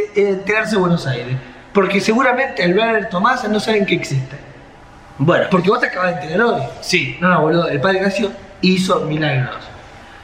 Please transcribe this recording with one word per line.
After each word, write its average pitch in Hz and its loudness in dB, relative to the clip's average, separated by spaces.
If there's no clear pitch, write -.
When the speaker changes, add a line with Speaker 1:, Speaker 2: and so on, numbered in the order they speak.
Speaker 1:
eh, 202 4
enterarse 208 0
de - 4
Buenos 170 2
Aires. 123 -4
Porque 190 2
seguramente 254 2
Alberto 208 0
Massa 240 0
no 214 0
saben 208 2
que 175 0
existe. 135 -4
Speaker 2:
Bueno. 156 2
Speaker 1:
Porque 180 2
vos 240 4
te 269 0
acabas 180 -2
de 147 -8
enterar 165 -2
hoy. 180 0
Speaker 2:
Sí. 139 -2
Speaker 1:
No, 175 2
no, 170 4
boludo. 160 2
El 139 -2
padre 190 2
Ignacio 196 -2
hizo 180 2
milagros. 147 -2